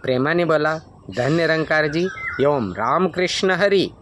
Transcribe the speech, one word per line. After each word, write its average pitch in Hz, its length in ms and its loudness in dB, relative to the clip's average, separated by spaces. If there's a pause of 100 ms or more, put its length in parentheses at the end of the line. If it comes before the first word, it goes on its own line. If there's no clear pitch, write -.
प्रेमाने 143 420 0
बोला, 156 340 0 (400)
"धन्य 123 120 0
निरंकारजी, 160 760 0 (380)
ओम 131 260 2
रामकृष्ण 165 800 0
हरी." 185 380 2 (120)